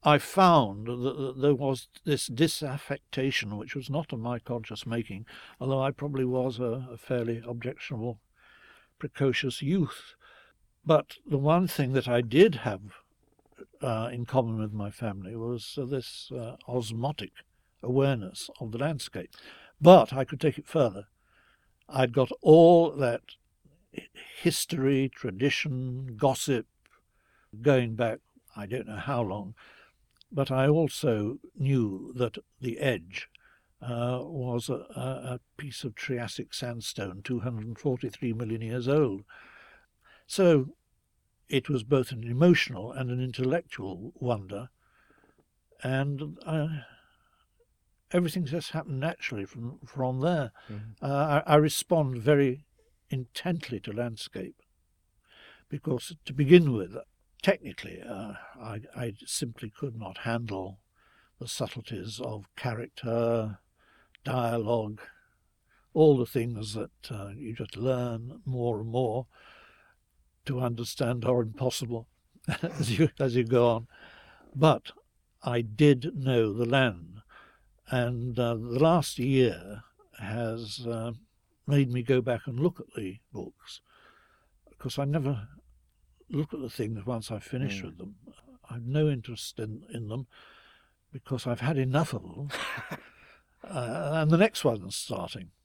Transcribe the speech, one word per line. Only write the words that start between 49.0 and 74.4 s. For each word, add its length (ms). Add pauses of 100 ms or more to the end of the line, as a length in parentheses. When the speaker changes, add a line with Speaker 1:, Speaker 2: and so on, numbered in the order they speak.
Speaker 1:
naturally 460
from, 400
from 340
there. 320 (180)
Speaker 2:
Mm-hmm. 340
Speaker 1:
Uh, 420
I, 80
I 20
respond 600
very 460 (460)
intently 680
to 120
landscape, 640 (1120)
because 460 (100)
to 80
begin 400
with, 220 (480)
technically, 640
uh, 280 (260)
I, 200 (140)
I 200 (120)
simply 500
could 200
not 220
handle 600 (600)
the 80
subtleties 760
of 340
character, 1000 (640)
dialogue, 760 (920)
all 220
the 100
things 480
that, 160 (200)
uh, 260
you 180
just 220
learn 680
more 360
and 80
more 380 (1160)
to 160
understand 640
are 180
impossible 640 (260)
<laughs> 280
as 360
you, 100 (100)
as 180
you 80
go 260
on. 160 (680)